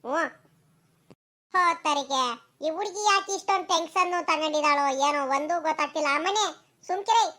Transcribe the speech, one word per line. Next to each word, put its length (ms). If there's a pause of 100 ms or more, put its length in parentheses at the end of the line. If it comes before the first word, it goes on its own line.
ಹ್ಮ್, 220 (1200)
ಹೋಗ್ತಾರಿಗೆ 720 (440)
ಈ 20
ಹುಡುಗಿ 340
ಯಾಕೆ 320
ಇಷ್ಟೊಂದು 320
ಟೆನ್ಷನ್ 580
ತಗೊಂಡಿದ್ದಾಳೋ 840
ಏನೋ 160
ಒಂದು 360
ಗೊತ್ತಾಗ್ತಿಲ್ಲ. 540
ಅಮ್ಮನೇ 300 (420)
ಸುಮ್ಕಿರೈ. 400 (120)